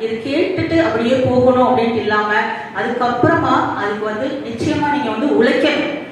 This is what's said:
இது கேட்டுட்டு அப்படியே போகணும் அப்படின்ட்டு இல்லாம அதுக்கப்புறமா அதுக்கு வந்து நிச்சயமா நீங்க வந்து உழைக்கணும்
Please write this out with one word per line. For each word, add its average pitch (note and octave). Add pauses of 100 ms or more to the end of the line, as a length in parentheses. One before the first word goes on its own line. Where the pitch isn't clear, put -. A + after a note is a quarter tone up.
இது A3+ (120)
கேட்டுட்டு D#4+ (100)
அப்படியே A#3 (100)
போகணும் B3+
அப்படின்ட்டு A3+
இல்லாம G#3 (480)
அதுக்கப்புறமா B3 (280)
அதுக்கு G#3+
வந்து A#3 (200)
நிச்சயமா D4
நீங்க A#3
வந்து A3+
உழைக்கணும் - (200)